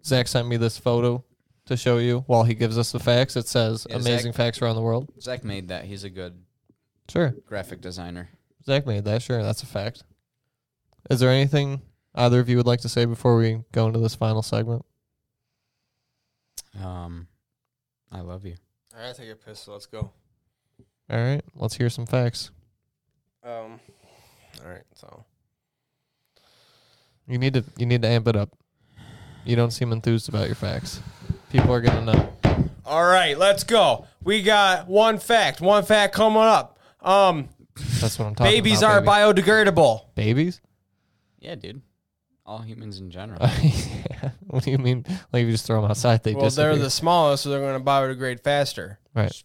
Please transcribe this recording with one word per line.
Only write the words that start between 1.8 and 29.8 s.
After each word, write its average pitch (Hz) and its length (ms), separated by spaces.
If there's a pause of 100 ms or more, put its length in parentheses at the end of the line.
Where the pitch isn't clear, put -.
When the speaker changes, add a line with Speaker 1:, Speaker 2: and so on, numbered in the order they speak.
Speaker 1:
you 120 300
while 117 160
he 117 100
gives 113 240
us 120 140
the 123 80
facts. 123 360
It 117 120
says, 113 420
Speaker 2:
Yeah, - 80
Zach 123 100
Speaker 1:
"Amazing 117 260
facts 117 280
around 117 140
the 113 60
world." 117 300 (100)
Speaker 2:
Zach 127 220
made 98 260
that. 87 160
He's 95 180
a 101 60
good 90 340 (680)
Speaker 1:
Sure. 165 220 (140)
Speaker 2:
graphic 90 360
designer. 87 480 (340)
Speaker 1:
Zach 139 220
made 104 200
that. 107 160
Sure, 120 220
that's 107 200
a - 20
fact. - 380 (1040)
Is 127 100
there 127 100
anything 139 520 (340)
either 123 240
of 120 100
you 123 80
would 120 100
like 120 140
to 120 80
say 120 160
before 117 320
we 113 340
go 113 160
into 113 120
this 113 160
final 110 260
segment? 113 440 (2000)
Speaker 2:
Um, 87 440 (840)
I 87 100
love 90 240
you. 87 100 (420)
Speaker 3:
I 113 100
gotta 127 140
take 113 100
a 107 40
piss, 110 260
so 104 120
let's 101 120
go. - 260 (1000)
Speaker 1:
All 117 80
right, 127 240 (140)
let's - 200
hear 120 140
some 120 160
facts. 123 460 (920)
Speaker 3:
Um, 113 360 (840)
all 82 80
right, - 120 (120)
so. - 280 (2000)
Speaker 1:
You 123 100
need 131 180
to, 120 80 (140)
you 120 80
need 120 180
to 107 40
amp 117 200
it 113 80
up. 104 140 (960)
You 120 100
don't 117 160
seem 117 200